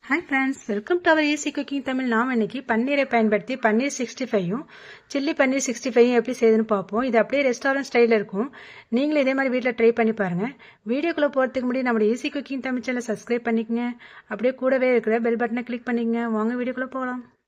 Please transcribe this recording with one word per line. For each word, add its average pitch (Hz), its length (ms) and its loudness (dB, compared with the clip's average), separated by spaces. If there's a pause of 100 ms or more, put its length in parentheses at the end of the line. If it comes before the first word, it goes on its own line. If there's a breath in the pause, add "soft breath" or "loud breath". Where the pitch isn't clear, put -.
Hi 277 100 2 (120)
friends, 269 280 0 (120)
welcome 214 340 0
to 349 80 4
our 311 180 6
Easy 302 260 -2
Cooking 277 300 -4
தமிழ். 262 280 -2
நாம 247 220 2
இன்னைக்கு 220 240 -2 (120)
பன்னீரை 262 420 2
பயன்படுத்தி 214 400 2 (100)
பன்னீர் 240 360 2
சிக்ஸ்டி 247 320 -6
ஃபைவும், 202 340 -2 (460 loud breath)
சில்லி 277 280 -2
பன்னீர் 269 280 2
சிக்ஸ்டி 254 260 -6
ஃபைவும் 240 260 6
எப்படி 240 200 -4
செய்யுதுன்னு 220 340 4
பார்ப்போம். 202 340 -2
இது 233 140 2
அப்படியே 262 260 0
ரெஸ்டாரண்ட் 269 420 -2
ஸ்டைல்ல 233 300 4
இருக்கும். 208 300 -4 (460 loud breath)
நீங்களும் 294 280 2
இதே 262 140 2
மாதிரி 269 160 0
வீட்ல 254 260 0
ட்ரை 233 100 6 (100)
பண்ணி 220 200 4
பாருங்க. 185 280 -2 (440 loud breath)
வீடியோக்குள்ள 294 460 0
போறதுக்கு 254 320 0
முன்னாடி 254 180 0
நம்மளோட 214 280 2
ஈஸி 285 200 -4
குக்கிங் 269 300 -6
தமிழ் 254 220 -4
சேனலை 247 200 -4
சப்ஸ்கிரைப் 233 400 -4
பண்ணிக்கங்க. 226 380 -2 (480 loud breath)
அப்படியே 220 180 0 (100)
கூடவே 254 340 2
இருக்கிற 226 300 2
பெல் 233 180 0
பட்டனை 240 260 -2
கிளிக் 240 180 -6
பண்ணிக்கங்க. 233 380 -2 (100)
வாங்க 226 240 0
வீடியோக்குள்ள 254 380 -4
போகலாம். 254 260 -6 (240)